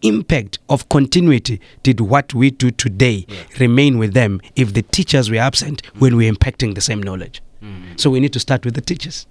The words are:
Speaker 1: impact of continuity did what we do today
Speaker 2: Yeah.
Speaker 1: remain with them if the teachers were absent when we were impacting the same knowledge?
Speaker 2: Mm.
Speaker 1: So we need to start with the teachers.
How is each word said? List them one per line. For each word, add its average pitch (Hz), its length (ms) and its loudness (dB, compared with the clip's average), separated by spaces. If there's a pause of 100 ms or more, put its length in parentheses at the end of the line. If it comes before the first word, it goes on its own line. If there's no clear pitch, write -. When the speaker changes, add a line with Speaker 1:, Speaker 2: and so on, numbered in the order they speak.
Speaker 1:
impact 180 560 0 (100)
of 135 200 -2
continuity 139 720 2 (220)
did 131 180 2
what 113 320 0
we 131 180 2
do 131 200 0
today 104 580 0
Speaker 2:
Yeah. 101 80 -14 (220)
Speaker 1:
remain 127 400 4
with 104 160 -2
them 101 260 0 (160)
if 120 160 0
the 107 100 0
teachers 135 480 0
were 113 80 -2
absent 139 440 -2 (160)
when 123 180 6
we 113 100 4
were 113 60 2
impacting 104 420 -2
the 101 60 -8
same 107 220 -4
knowledge? 95 400 -10 (200)
Speaker 2:
Mm. 92 380 -16
Speaker 1:
So - 100 2
we 131 100 2
need 139 120 2
to 127 80 -4
start 127 240 -2
with 117 100 -4
the 120 60 -6
teachers. - 500 -10